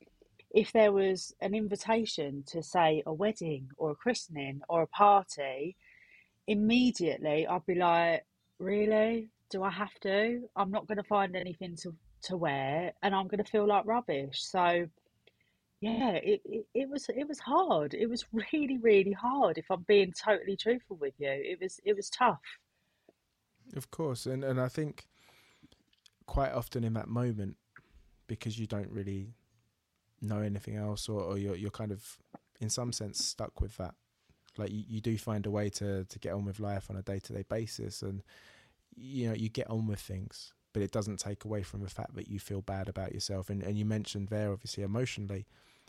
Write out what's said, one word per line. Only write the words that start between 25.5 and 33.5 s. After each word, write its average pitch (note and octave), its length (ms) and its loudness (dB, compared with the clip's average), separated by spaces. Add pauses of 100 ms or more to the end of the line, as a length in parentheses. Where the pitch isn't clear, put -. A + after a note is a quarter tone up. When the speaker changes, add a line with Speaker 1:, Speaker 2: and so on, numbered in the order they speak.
Speaker 2:
quite C#3 180 2
often A#2+ 300 -2
in A2+ 100 0
that A2+ 160 -4
moment, A2+ 480 -2 (720)
because A2 300 -6
you A2 100 -4
don't G2+ 240 -6
really G2 420 -6 (880)
know G#2 180 -2
anything G#2+ 380 -4
else, G#2 320 -4
or, G#2 120 -2
or F#2+ 160 -2
you're, G2+ 180 -2
you're G2+ 160 -4 (100)
kind G#2+ 100 -4
of, - 260 -10 (440)
in A2 80 -2
some A#2+ 240 -2
sense, - 300 -6
stuck - 360 -6